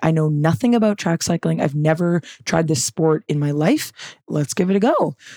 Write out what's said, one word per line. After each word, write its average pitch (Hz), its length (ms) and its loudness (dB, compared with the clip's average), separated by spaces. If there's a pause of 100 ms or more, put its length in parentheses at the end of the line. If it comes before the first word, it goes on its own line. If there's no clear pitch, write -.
"I 160 80 4
know 156 160 2
nothing 160 440 0
about 214 260 2
track 170 260 -2
cycling. 165 360 -2
I've 143 140 0
never 165 460 0 (240)
tried 165 240 0
this 151 160 0
sport 160 420 0
in 147 140 -2
my 147 100 0
life. 160 400 0 (380)
Let's 147 260 -4
give 180 160 0
it 196 60 2
a 196 40 0
go." 196 360 0 (200)